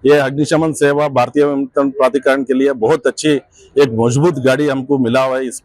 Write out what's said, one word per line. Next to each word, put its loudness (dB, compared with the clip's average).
ये 6
अग्निशमन -2
सेवा 0
भारतीय 0
विमानन -2
प्राधिकरण 0
के -2
लिए 0
बहुत 0
अच्छी -2
एक -2
मजबूत 0
गाड़ी 0
हमको -2
मिला 0
हुआ -2
है -4
इस -12